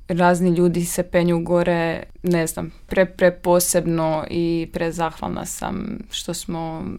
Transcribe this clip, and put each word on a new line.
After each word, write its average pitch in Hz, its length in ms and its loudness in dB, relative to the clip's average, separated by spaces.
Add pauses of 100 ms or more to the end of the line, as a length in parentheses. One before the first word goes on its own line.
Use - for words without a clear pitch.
razni 180 420 4
ljudi 175 340 4
se 180 180 -2
penju 175 380 2
gore, 170 640 0 (200)
ne 170 240 0
znam, 160 240 -8 (160)
pre, 185 200 2
pre 180 240 2
posebno 170 1000 2
i 165 420 -2
prezahvalna 165 760 -4
sam - 520 -8 (120)
što - 240 -8
smo 165 500 -8 (140)